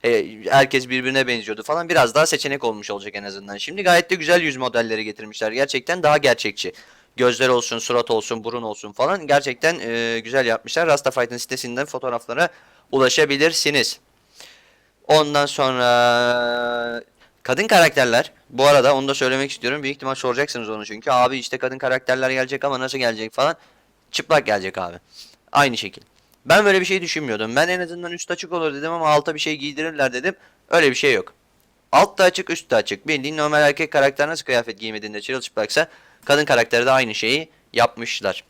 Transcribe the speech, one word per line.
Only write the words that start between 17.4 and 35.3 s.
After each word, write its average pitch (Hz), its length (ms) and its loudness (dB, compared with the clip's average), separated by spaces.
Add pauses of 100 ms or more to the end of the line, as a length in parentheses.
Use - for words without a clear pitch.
kadın 180 240 -2
karakterler. 147 680 4 (180)
Bu 127 160 2
arada 143 300 6
onu 135 120 -2
da 139 60 0
söylemek 135 360 0
istiyorum. 139 320 -6
Büyük 135 140 -6
ihtimal 135 180 -6
soracaksınız 127 560 -4
onu 107 160 -8
çünkü. 110 240 -8
"Abi 127 280 2
işte 123 200 -8
kadın 131 200 -4
karakterler 131 520 0
gelecek 131 340 -4
ama 135 160 -2
nasıl 131 180 -6
gelecek?" 113 340 -4
falan. 147 220 0 (560)
Çıplak 151 360 0
gelecek 95 320 -2
abi. 87 180 -8 (560)
Aynı 135 240 2
şekil. - 260 -10 (440)
Ben 185 180 4
böyle 190 160 4
bir 185 60 -4
şey 190 160 -2
düşünmüyordum. 117 540 -4
Ben 160 120 2
en 180 120 -2
azından 175 320 -8
üst 175 180 -12
açık 175 220 -6
olur 160 220 -2
dedim 151 180 -6
ama 165 160 0
alta 151 260 2
bir 147 60 -8
şey 156 160 -4
giydirirler 143 560 -4
dedim. 139 220 -4 (360)
Öyle 160 200 4
bir 123 40 -2
şey 131 180 2
yok. 98 220 -2 (580)
Alt 180 260 4
da 190 60 6
açık, 180 260 2
üst - 200 -6
de 123 60 4
açık. 104 320 -2
Bildiğin 147 280 -2
normal 151 260 2
erkek 147 300 2
karakter 139 360 2
nasıl 160 160 -8
kıyafet 117 360 -2
giymediğinde 107 400 -10
çırılçıplaksa 131 680 -4 (360)